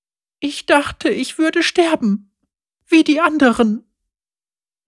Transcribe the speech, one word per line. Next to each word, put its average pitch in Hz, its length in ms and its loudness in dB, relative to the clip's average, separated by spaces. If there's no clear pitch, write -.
"Ich - 260 -10
dachte, - 440 0
ich 233 280 -6
würde 320 240 -2
sterben, 311 720 -2
wie 320 160 4
die 302 180 0
anderen." 247 640 2